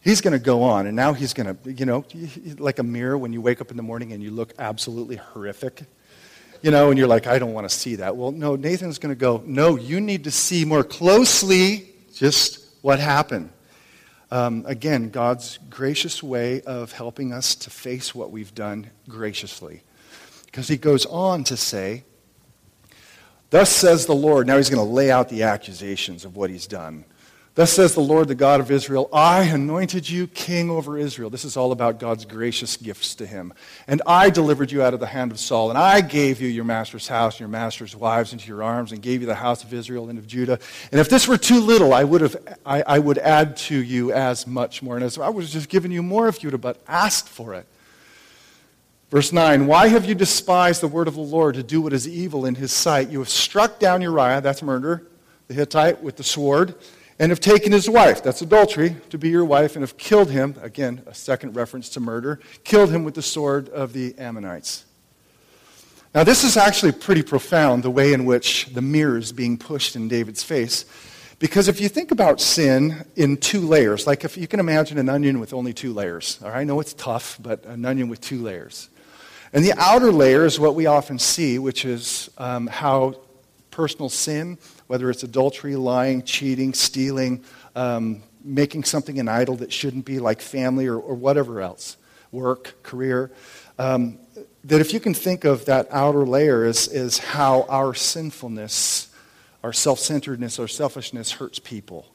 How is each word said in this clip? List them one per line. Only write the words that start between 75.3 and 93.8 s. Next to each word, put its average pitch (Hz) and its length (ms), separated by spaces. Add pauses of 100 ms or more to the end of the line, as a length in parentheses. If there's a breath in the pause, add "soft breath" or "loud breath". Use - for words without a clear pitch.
with 110 140
only 123 180
two 117 220
layers, 87 480
all 101 80
right? 120 80
I 143 60
know 143 140
it's 151 140
tough, - 480
but 110 240
an 120 220
onion 127 240
with 110 100
two 127 220
layers. 92 480 (600 loud breath)
And 147 140
the 196 140
outer 220 340
layer 143 320
is 147 160
what 147 140
we 160 100
often 147 340
see, 131 400
which 131 280
is, 120 500
um, 123 300
how 135 480 (560)
personal 147 400
sin, 160 480 (300 soft breath)
whether 127 200
it's 123 140
adultery, 135 520
lying, 127 480
cheating, 131 520
stealing, 131 680 (320 loud breath)
um, 113 480 (220)
making 143 400
something 143 340
an 120 80
idol 120 300
that 117 160
shouldn't 131 320
be, 135 140
like 110 240
family 131 440
or, 117 120
or 135 160
whatever 120 480
else, - 340 (340 soft breath)
work, 127 520
career, 127 480 (480 loud breath)
um, 127 400 (460)